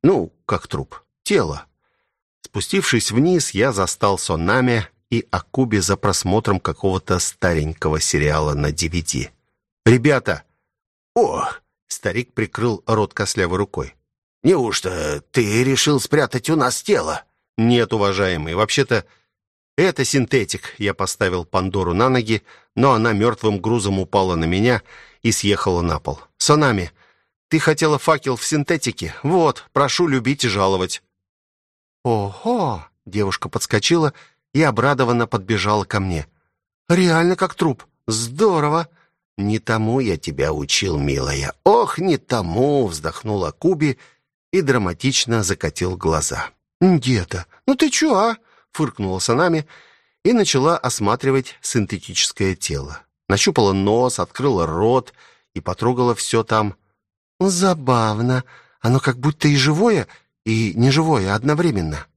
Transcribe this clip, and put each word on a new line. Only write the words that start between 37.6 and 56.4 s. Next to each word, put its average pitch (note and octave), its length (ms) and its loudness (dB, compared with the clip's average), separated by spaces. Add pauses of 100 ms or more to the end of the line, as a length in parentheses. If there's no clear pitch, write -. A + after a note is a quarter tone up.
Здорово!» D3+ 840 0 (480)
«Не G#2 220 0
тому A2+ 420 0
я G2 160 -2
тебя D2 360 -4
учил, D#2 440 -2
милая. C#2 560 -2 (120)
Ох, G#3+ 340 4
не E3+ 180 0
тому!» A#2+ 680 0
вздохнула E2 640 -6
Куби D3+ 480 -2 (520)
и F#3 120 0
драматично A#2 800 0
закатил F2+ 540 -4
глаза. D#2+ 520 -2 (320)
«Деда, B2 640 2 (220)
ну C4+ 80 2
ты C#4 160 2
чё, D4+ 240 2
а?» G#3+ 220 2 (400)
фыркнула F#2+ 420 -4
Санами D#3 480 0 (580)
и G#3+ 80 4
начала E3 440 2
осматривать B2+ 840 -2
синтетическое F#2+ 920 -2
тело. C#2+ 460 -8 (280)
Нащупала G2+ 440 2
нос, G#2+ 460 0
открыла A2+ 480 -2
рот G#2+ 480 0 (400)
и F#2 60 -8
потрогала A#2+ 540 0
всё A2 300 -2